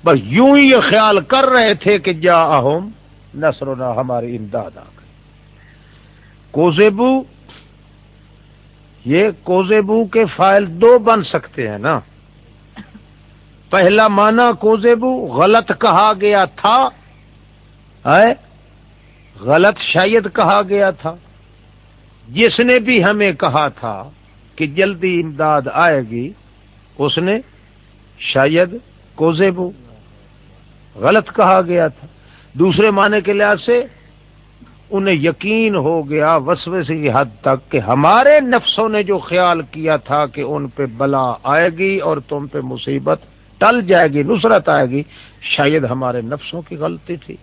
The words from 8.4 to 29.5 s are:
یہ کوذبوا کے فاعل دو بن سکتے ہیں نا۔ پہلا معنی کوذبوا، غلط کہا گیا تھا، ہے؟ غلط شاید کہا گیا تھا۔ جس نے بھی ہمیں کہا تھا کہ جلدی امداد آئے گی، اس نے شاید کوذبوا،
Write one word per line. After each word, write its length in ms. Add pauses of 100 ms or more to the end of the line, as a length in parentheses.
یہ 240 (140)
کوذبوا 680
کے 120 (120)
فاعل 300
دو 320
بن 260
سکتے 440
ہیں 100
نا۔ 220 (1700)
پہلا 380
معنی 340 (180)
کوذبوا، 760
غلط 460
کہا 400
گیا 240
تھا، 440 (1160)
ہے؟ 260 (1080)
غلط 380
شاید 540
کہا 360
گیا 220
تھا۔ 240 (1120)
جس 320
نے 180
بھی 260
ہمیں 280
کہا 360
تھا 420 (460)
کہ 100
جلدی 540
امداد 420 (100)
آئے 280 (100)
گی، 220 (680)
اس 200
نے 200 (800)
شاید 580 (380)
کوذبوا، 560 (1200)